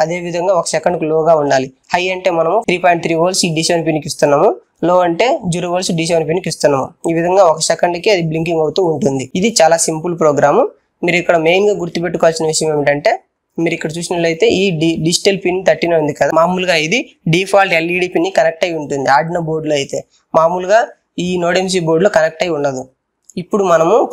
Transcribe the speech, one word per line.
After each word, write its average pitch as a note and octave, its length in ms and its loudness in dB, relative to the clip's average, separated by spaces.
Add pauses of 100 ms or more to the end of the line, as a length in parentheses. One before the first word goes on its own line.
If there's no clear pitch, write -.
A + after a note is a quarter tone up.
అదేవిధంగా F3 560 -2
ఒక E3 160 -2
second E3+ 240 0 (140)
లోగా D#3+ 220 4 (100)
ఉండాలి. C3+ 240 0 (260)
హై F3+ 80 2 (140)
అంటే F#3 140 0 (100)
మనము E3 180 2 (100)
three F3+ 160 2
point F3 220 2
three E3 140 0
volts F#3 260 0
ఈ F3 100 0
డీ D#3+ 120 -2
సెవెన్ E3+ 200 0
పిన్కి D3+ 240 -2
ఇస్తున్నాము, D3+ 380 2 (380)
లో F3+ 80 4 (100)
అంటే F3 220 0 (260)
zero F3 180 -4
volts F#3 280 -2
డీ E3 100 0
సెవెన్ E3 200 0
పిన్కి F3+ 220 -2
ఇస్తున్నాము. C#3 340 0 (240)
ఈ E3+ 80 0
విధంగా F3+ 340 4
ఒక D#3 180 -2
సెకండ్కి F3 460 0
అది E3+ 160 0
blinking D#3+ 340 -2
అవుతూ D#3 260 0
ఉంటుంది. C3+ 340 -2 (140)
ఇది A3 100 -2 (120)
చాలా E3 260 4
simple E3 340 -4
program. D3 400 4 (460)
మీరు F3 160 2
ఇక్కడ F3 240 -2
మెయిన్గా G3+ 340 2
గుర్తుపెట్టుకోవాల్సిన E3 720 -2
విషయం D#3+ 240 -2
ఏమిటంటే C#3+ 380 0 (500)
మీరు E3+ 160 -2
ఇక్కడ D#3+ 180 -6
చూసినట్లయితే E3+ 480 -2 (140)
ఈ F#3+ 40 2 (180)
డి-, E3 160 0 (100)
digital G3 400 0
pin F#3 120 -2 (100)
thirteen E3+ 320 0
ఉంది D3 180 -4
కదా, C#3+ 120 0 (100)
మామూలుగా F3+ 440 0
ఇది G#3 160 -2 (340)
default F#3+ 440 2
ఎల్ఈడీ F3 340 -2
pin F3+ 160 0 (100)
connect D#3+ 280 0
అయి E3 160 -4
ఉంటుంది C#3 240 -4 (100)
Arduino E3 320 -2
బోర్డులో D#3 320 -2
అయితే. - 180 -6 (400)
మామూలుగా F3+ 400 2 (460)
ఈ F3+ 40 -4 (140)
నోడ్ F3+ 200 0
ఎంసీ F#3 260 -2
బోర్డులో F3 300 2
connect D#3+ 260 -2
అయి E3+ 140 -4
ఉండదు. C3+ 240 -4 (580)
ఇప్పుడు G3+ 300 -2
మనము E3+ 240 4 (180)